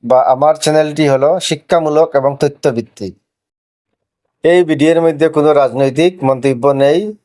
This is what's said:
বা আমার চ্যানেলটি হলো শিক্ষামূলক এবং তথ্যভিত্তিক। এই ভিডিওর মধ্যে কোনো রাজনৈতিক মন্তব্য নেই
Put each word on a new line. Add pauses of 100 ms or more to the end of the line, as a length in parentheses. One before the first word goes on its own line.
বা
আমার
চ্যানেলটি
হলো
শিক্ষামূলক
এবং
তথ্যভিত্তিক। (1300)
এই
ভিডিওর
মধ্যে
কোনো
রাজনৈতিক
মন্তব্য
নেই (120)